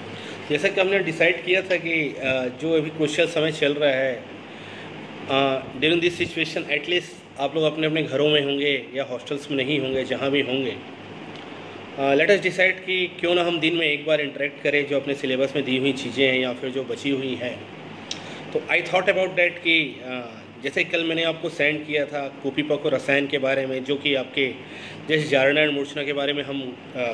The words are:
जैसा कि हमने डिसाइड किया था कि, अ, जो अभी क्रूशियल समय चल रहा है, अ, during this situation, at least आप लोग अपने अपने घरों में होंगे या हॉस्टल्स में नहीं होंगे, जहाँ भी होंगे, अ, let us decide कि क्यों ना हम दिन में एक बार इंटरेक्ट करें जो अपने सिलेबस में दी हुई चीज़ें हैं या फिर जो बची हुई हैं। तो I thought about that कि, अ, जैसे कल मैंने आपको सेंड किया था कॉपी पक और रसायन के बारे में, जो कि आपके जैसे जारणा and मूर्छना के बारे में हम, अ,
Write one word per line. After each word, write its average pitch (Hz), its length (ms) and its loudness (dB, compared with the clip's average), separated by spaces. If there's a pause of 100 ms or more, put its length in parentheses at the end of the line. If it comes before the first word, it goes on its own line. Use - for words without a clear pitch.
(500)
जैसा 147 180 2
कि 196 140 2
हमने 196 180 4
डिसाइड 165 460 2
किया 180 160 4
था 185 140 0
कि, 160 440 -2
अ, 131 280 0 (140)
जो 160 160 2
अभी 156 120 2
क्रूशियल 156 380 2
समय 156 240 0
चल 147 220 2
रहा 147 180 4
है, 131 320 0 (1040)
अ, 135 340 2 (160)
during 165 240 4
this 170 180 0
situation, 165 480 -2
at 147 160 0
least - 540 -4
आप 143 160 -2
लोग 160 80 2
अपने 156 240 2
अपने 156 160 2
घरों 135 260 2
में 147 140 6
होंगे 139 420 0 (100)
या 135 80 -2
हॉस्टल्स 127 480 -6
में 135 140 2
नहीं 147 140 2
होंगे, 131 240 0
जहाँ 127 280 0
भी 139 100 4
होंगे, 123 340 -2 (1200)
अ, 139 180 4
let 156 120 6
us 196 120 6
decide 185 460 2
कि 180 340 0
क्यों 170 160 2
ना 175 80 4
हम 170 160 0
दिन 160 160 2
में 165 120 2
एक 147 180 0
बार 156 160 4
इंटरेक्ट 139 420 -4
करें 143 240 2
जो 139 120 2
अपने 139 140 -2
सिलेबस 131 420 0
में 139 100 0
दी 127 120 2
हुई 131 160 2
चीज़ें 127 340 2
हैं 127 120 4
या 127 140 0
फिर 131 160 -6
जो 131 140 -2
बची 117 260 -4
हुई 131 260 0
हैं। 113 240 -6 (960)
तो 156 60 0
I 156 180 0
thought 180 260 2
about 185 260 4
that 175 300 2
कि, 160 460 2
अ, 120 320 -8 (260)
जैसे 156 200 -2
कल 170 200 0
मैंने 165 200 0
आपको 160 260 -2
सेंड 151 380 0
किया 147 180 0
था 139 220 -6 (160)
कॉपी 139 200 0
पक 151 220 0
और 147 80 2
रसायन 139 340 2
के 143 100 0
बारे 135 280 2
में, 131 180 -4
जो 143 120 0
कि 139 200 2
आपके 127 380 0 (560)
जैसे 151 200 2
जारणा 139 320 6
and 151 120 4
मूर्छना 143 300 -4
के 143 100 -4
बारे 143 200 0
में 143 100 -2
हम, 131 340 -6 (180)
अ, 120 180 -2